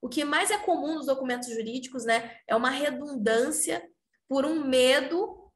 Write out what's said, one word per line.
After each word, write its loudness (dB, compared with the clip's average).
o -8
que -2
mais 0
é 0
comum 0
nos -6
documentos -2
jurídicos, -6
né, 0
é 0
uma 4
redundância 0
por 2
um 0
medo 2